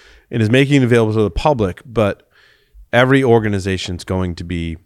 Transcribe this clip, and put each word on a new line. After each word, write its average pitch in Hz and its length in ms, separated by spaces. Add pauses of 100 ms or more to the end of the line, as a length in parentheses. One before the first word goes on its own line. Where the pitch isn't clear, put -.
(300)
and 117 120
is 107 80
making 135 320
it - 20
available 113 300
to 110 80
the 101 80
public, 110 560
but 110 420 (640)
every 131 320
organization's 101 800
going 92 300
to 87 100
be 85 420